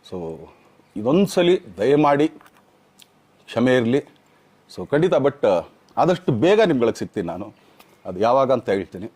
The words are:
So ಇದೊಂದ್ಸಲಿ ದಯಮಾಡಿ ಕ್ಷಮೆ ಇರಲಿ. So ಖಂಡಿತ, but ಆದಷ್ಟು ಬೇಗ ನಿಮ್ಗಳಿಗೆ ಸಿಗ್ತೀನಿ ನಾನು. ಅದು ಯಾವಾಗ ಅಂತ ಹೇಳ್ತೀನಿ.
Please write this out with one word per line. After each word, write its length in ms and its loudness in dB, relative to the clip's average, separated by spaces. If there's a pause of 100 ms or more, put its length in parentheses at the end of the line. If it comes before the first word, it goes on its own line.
(120)
So 260 -10 (580)
ಇದೊಂದ್ಸಲಿ 800 0
ದಯಮಾಡಿ 500 2 (1160)
ಕ್ಷಮೆ 320 0
ಇರಲಿ. 200 0 (760)
So 140 -14
ಖಂಡಿತ, 240 0
but 540 0 (300)
ಆದಷ್ಟು 340 0
ಬೇಗ 300 2
ನಿಮ್ಗಳಿಗೆ 380 0
ಸಿಗ್ತೀನಿ 280 -8
ನಾನು. 260 -12 (520)
ಅದು 140 -10
ಯಾವಾಗ 320 2
ಅಂತ 180 -2
ಹೇಳ್ತೀನಿ. 460 -6